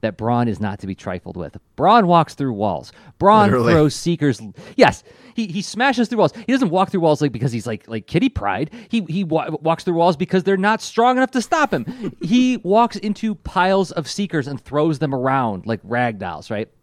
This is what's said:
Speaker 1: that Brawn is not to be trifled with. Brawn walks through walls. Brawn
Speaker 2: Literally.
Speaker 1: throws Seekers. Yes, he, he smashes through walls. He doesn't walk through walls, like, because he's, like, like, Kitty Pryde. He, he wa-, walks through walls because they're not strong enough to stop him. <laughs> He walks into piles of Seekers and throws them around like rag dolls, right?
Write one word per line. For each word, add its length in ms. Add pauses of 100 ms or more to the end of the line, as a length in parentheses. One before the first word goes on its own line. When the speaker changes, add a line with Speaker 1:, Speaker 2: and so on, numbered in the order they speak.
Speaker 1:
that 120
Brawn 300
is 140
not 180
to 80
be 80
trifled 400
with. 220 (180)
Brawn 320
walks 280
through 180
walls. 400 (260)
Brawn 300
Speaker 2:
Literally. 240
Speaker 1:
throws 220
Seekers. 460 (360)
Yes, 260 (300)
he, 140
he 140
smashes 460
through 120
walls. 120 (160)
He 60
doesn't 160
walk 220
through 100
walls, 200
like, 120
because 180
he's, 160
like, 220
like, 180
Kitty 220
Pryde. 420 (160)
He, 220
he 160
wa-, 240 (120)
walks 220
through 120
walls 200
because 280
they're 120
not 260
strong 360
enough 140
to 100
stop 320
him. 120 (320)
<laughs> 40
He 360
walks 380
into 400
piles 560
of 180
Seekers 380
and 140
throws 380
them 140
around 520
like 180
rag 360
dolls, 300
right? 200 (140)